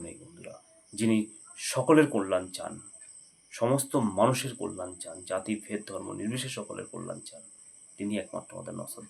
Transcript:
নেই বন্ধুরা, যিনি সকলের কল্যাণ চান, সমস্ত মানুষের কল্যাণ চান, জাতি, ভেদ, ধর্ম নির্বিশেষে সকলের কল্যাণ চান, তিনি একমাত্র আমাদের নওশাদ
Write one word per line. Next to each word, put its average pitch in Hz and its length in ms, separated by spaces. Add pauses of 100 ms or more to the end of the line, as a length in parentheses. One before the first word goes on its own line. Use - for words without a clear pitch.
নেই 85 160
বন্ধুরা, - 340 (380)
যিনি 110 240 (420)
সকলের 151 540
কল্যাণ 95 320 (100)
চান, 85 180 (800)
সমস্ত 135 380 (280)
মানুষের 127 400
কল্যাণ 92 320 (100)
চান, 85 140 (140)
জাতি, 98 240 (100)
ভেদ, 104 260
ধর্ম 98 180 (120)
নির্বিশেষে 127 400
সকলের 98 320
কল্যাণ 90 360
চান, - 160 (540)
তিনি 104 160 (100)
একমাত্র - 320
আমাদের 90 240
নওশাদ - 300